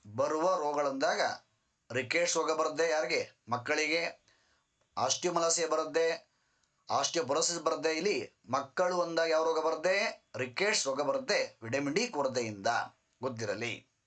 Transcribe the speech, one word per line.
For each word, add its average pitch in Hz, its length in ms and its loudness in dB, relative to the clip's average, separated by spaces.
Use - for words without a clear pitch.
ಬರುವ 147 420 0
ರೋಗಗಳಂದಾಗ 147 580 0
ರಿಕೆಟ್ಸ್ 165 400 0
ರೋಗ 156 120 0
ಬರುತ್ತೆ. 156 340 0
ಯಾರಿಗೆ? 156 260 0
ಮಕ್ಕಳಿಗೆ. 151 460 0
ಆಸ್ಟಿಯೋಮಲಾಸಿಯಾ 165 680 0
ಬರುತ್ತೆ, 156 320 2
ಆಸ್ಟಿಯೋಪೊರೋಸಿಸ್ 160 800 0
ಬರುತ್ತೆ. 156 320 0
ಇಲ್ಲಿ 185 180 0
ಮಕ್ಕಳು 175 500 0
ಅಂದಾಗ 165 280 0
ಯಾವ 160 160 4
ರೋಗ 160 180 2
ಬರುತ್ತೆ? 185 280 2
ರಿಕೆಟ್ಸ್ 175 460 0
ರೋಗ 131 200 0
ಬರುತ್ತೆ, 135 300 0
ವಿಟಮಿನ್ 143 320 0
ಡಿ 226 80 2
ಕೊರತೆಯಿಂದ, 117 540 -2
ಗೊತ್ತಿರಲಿ. 113 500 -4